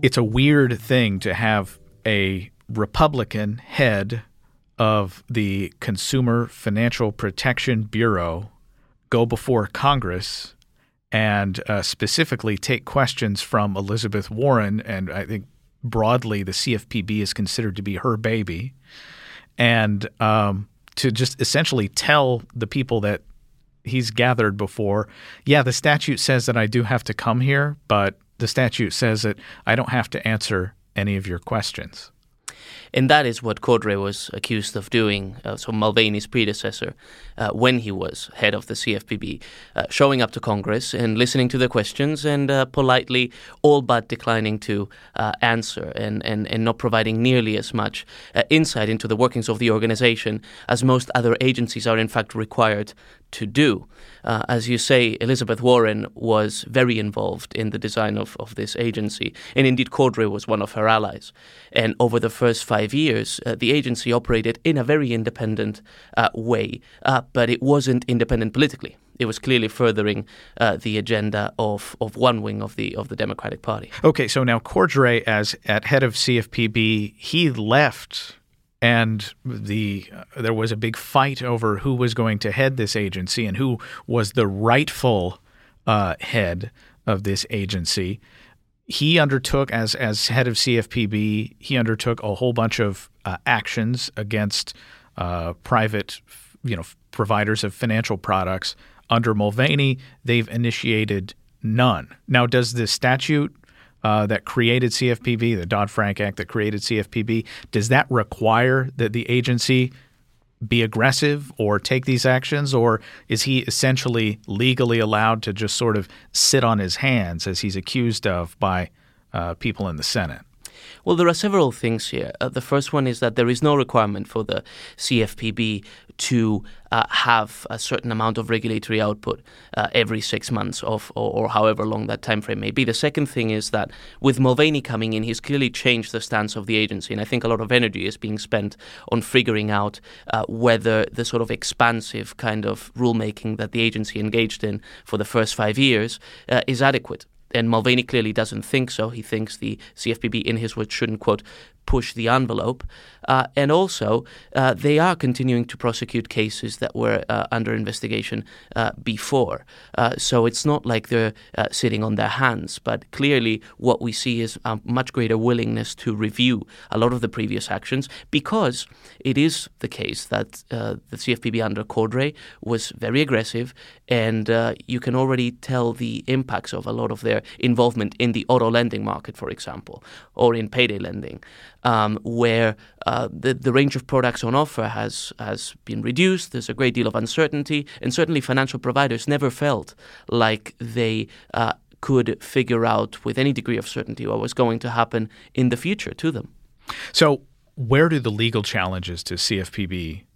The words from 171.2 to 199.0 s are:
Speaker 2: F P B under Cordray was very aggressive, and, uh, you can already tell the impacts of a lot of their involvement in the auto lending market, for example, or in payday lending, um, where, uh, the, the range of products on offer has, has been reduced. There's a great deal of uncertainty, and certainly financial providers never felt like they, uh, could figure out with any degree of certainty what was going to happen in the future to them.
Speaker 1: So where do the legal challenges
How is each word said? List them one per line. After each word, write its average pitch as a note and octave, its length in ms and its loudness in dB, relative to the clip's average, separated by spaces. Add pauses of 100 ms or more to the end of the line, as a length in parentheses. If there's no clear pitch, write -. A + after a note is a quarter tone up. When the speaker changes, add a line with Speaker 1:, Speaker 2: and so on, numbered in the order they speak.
Speaker 2:
F A#2 100 -4
P A#2 80 -2
B A2+ 100 -2
under G#2+ 240 -4
Cordray A#2 480 -2 (300)
was A2+ 340 -4
very A#2 240 0
aggressive, B2 540 -2 (340)
and, A2+ 400 0
uh, A#2 260 2 (120)
you B2 140 -4
can B2 140 -2
already B2+ 360 0
tell B2 420 -2
the A2+ 340 -6
impacts B2+ 460 -4
of F#2+ 140 -8
a A2+ 60 -6
lot A#2 180 -4
of A2+ 100 -8
their A2 220 0 (160)
involvement A#2 640 2
in A#2+ 120 2
the A2 160 -4
auto A#2 220 4
lending A2+ 340 0
market, - 320 -8
for - 140 -8
example, - 520 -14 (340)
or A#2 180 6
in A2 140 -4
payday A2+ 300 0
lending, F#2 440 -10 (400)
um, G#2+ 400 2
where, A#2 540 2 (280)
uh, A#2 280 0
the, C3 200 -2
the B2+ 200 0
range C#3 240 4
of B2+ 100 -8
products B2 380 0
on A#2 100 0
offer C#3 320 0
has, A2 540 -8
has G#2 340 -8 (100)
been A2 180 -6
reduced. E3+ 500 0
There's B2 160 -8
a A#2 60 -6
great B2+ 200 0
deal A#2 140 0
of A2 80 -4
uncertainty, C#3+ 680 -2 (160)
and C3 140 -4
certainly D#3+ 260 2
financial C3+ 380 -2
providers B2+ 480 -2
never C#3+ 240 0
felt C3 460 -2 (320)
like A2 500 0
they, A2+ 480 -2 (260)
uh, A2+ 200 0 (280)
could B2 400 2
figure B2 460 0
out A2 380 -2
with A#2 140 -4
any C3+ 140 2
degree A#2+ 240 -4
of - 120 -6
certainty A#2 360 -8
what G#2+ 140 -2
was A2 160 -6
going A#2 240 2
to A#2+ 120 -6
happen A#2 380 0 (240)
in B2+ 180 2
the A#2+ 60 0
future F#3 380 -6
to - 160 -4
them. - 240 -10 (560)
Speaker 1:
So D3 320 4 (320)
where C3+ 340 4
do D#3+ 120 2
the A#2 100 -2
legal A2 320 0
challenges F#2 640 -4